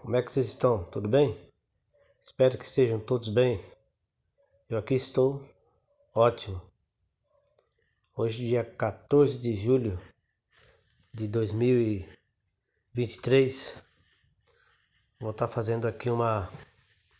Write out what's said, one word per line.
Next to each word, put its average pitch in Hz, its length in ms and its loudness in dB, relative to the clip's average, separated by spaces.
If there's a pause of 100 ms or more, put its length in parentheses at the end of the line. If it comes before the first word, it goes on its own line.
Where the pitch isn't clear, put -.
Como 117 140 -2
é 127 60 2
que - 100 -12
vocês 123 160 0
estão? 117 380 0
Tudo 104 220 -6
bem? 131 300 2 (880)
Espero 127 340 2
que - 60 -14
estejam 113 340 2
todos 110 300 -2
bem. 117 360 2 (1040)
Eu 113 80 -4
aqui 107 180 -2
estou 135 540 0 (640)
ótimo. 113 480 0 (1600)
Hoje, 113 280 -4
dia 117 200 0
quatorze 123 760 2
de 120 160 -2
julho 107 460 0 (1120)
de 110 160 -6
dois 107 240 -2
mil 123 280 4
e 104 280 -2 (840)
vinte 120 220 -4
e - 60 -20
três, 131 520 2 (1500)
vou 110 120 -6
tá 120 140 -2
fazendo 113 400 -4
aqui 117 240 -4
uma, 113 420 -2 (680)